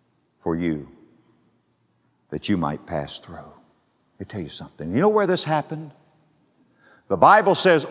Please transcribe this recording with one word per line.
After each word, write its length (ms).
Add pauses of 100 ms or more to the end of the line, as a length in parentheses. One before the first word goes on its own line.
(400)
for 160
you, 320 (1400)
that 180
you 80
might 280
pass 340
through. 180
Let 840
me 80
tell 140
you 80
something. 440
You 80
know 80
where 180
this 180
happened? 480 (1120)
The 100
Bible 380
says 360